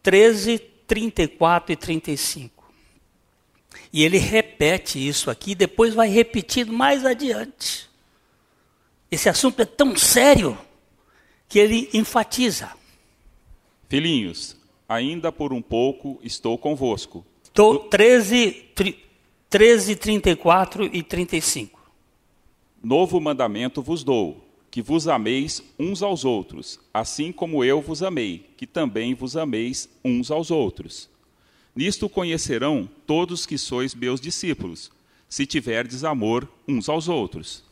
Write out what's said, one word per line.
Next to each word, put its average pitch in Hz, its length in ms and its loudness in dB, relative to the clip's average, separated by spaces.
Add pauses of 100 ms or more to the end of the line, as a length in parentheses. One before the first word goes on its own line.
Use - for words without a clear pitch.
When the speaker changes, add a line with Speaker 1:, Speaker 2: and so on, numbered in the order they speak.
Speaker 1:
treze, 214 560 4
trinta 214 680 -4
e - 20 -2
quatro 170 460 0
e 156 40 -2
trinta 160 360 -6
e 143 40 -4
cinco. - 560 -10 (1200)
E 151 120 4
ele 180 140 4
repete 180 880 0
isso 139 280 -4
aqui, 196 240 -8
depois 214 380 2
vai 226 140 4
repetir 226 580 0
mais 254 380 0
adiante. 247 840 -6 (1200)
Esse - 180 0
assunto 254 320 0
é 226 40 4
tão 262 320 0
sério 240 600 4 (920)
que 202 100 2
ele 214 340 4
enfatiza. 220 800 -2 (1160)
Speaker 2:
"Filhinhos, 135 680 -4 (320)
ainda 156 440 -4
por 143 200 -6
um 123 80 -4
pouco 131 600 -2
estou 117 340 -4
convosco." 123 680 -6 (260)
Speaker 1:
Tô, 214 200 8
Speaker 2:
Do- - 60 2 (100)
Speaker 1:
treze, 226 640 6 (240)
tri-, - 280 -2 (460)
treze, 208 460 6
trinta 208 340 0
e 165 60 2
quatro 185 480 2
e 175 180 -4
trinta 175 340 -6
e 160 60 -2
cinco. - 380 -6 (1000)
Speaker 2:
"Novo 160 400 2
mandamento 127 640 -2
vos 151 220 -6
dou, 110 440 -2 (220)
que 123 100 -8
vos 151 260 -2
ameis 135 560 -2 (160)
uns 175 240 -4
aos 190 220 -4
outros, 107 560 -6 (140)
assim 143 360 -4
como 160 320 -4
eu 139 200 2
vos 156 200 -8
amei, 117 540 -6
que 127 100 -14
também 120 480 -4
vos 127 220 -10
ameis 127 500 -6 (160)
uns 123 280 -2
aos 160 200 -4
outros. 120 600 -4 (640)
Nisto 196 320 -4
conhecerão 147 800 -4 (180)
todos 170 380 -2
que 143 140 -8
sois 127 360 -6
meus 123 240 -4
discípulos, 131 720 -8 (380)
se - 160 -4
tiverdes 123 600 -6
amor 123 460 -2 (160)
uns 131 220 -4
aos 156 180 -2
outros." 110 640 -6